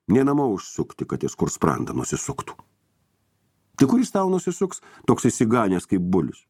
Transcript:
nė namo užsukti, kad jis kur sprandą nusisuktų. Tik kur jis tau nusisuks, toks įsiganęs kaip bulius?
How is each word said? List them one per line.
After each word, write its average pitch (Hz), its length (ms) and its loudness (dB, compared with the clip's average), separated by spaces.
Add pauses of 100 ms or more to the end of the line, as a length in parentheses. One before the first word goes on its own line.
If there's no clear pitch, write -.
(120)
nė 131 160 6
namo 143 240 2
užsukti, - 560 -8
kad 67 160 -6
jis 69 100 -4
kur 78 180 -2
sprandą 62 440 0
nusisuktų. - 580 -8 (1200)
Tik 139 100 6
kur 240 140 4
jis 208 100 -4
tau 190 180 0
nusisuks, 185 520 -4 (240)
toks 123 240 2
įsiganęs 110 580 0
kaip 95 140 0
bulius? 87 480 -2